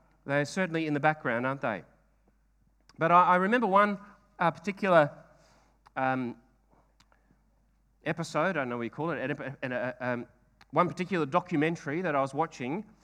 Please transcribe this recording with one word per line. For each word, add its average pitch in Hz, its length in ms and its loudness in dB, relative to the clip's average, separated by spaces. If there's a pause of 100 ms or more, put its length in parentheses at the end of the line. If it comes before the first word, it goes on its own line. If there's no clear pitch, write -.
(260)
they're 143 180 0
certainly 165 440 -2
in 147 60 0
the 143 60 0
background, 139 480 0
aren't 139 140 -4
they? 107 220 -4 (1160)
But 165 140 4
I, 180 100 8
I 180 140 6
remember 214 300 2
one, 202 300 4 (420)
uh, 170 120 2
particular, 180 580 2 (840)
um, 131 400 -2 (1700)
episode, 165 440 -2
I - 20 -2
don't 139 180 -2
know 120 80 -4
what 117 60 -4
you 113 60 -6
call 160 220 -6
it, 127 80 -4
an 131 120 -4
ep-, 135 320 -8
an, 127 80 -6
uh, 123 300 -4
um, 123 240 -4 (460)
one 165 180 2
particular 170 360 -2
documentary 160 760 -2
that 165 120 -2
I 139 60 2
was 135 140 -2
watching 156 500 -6 (200)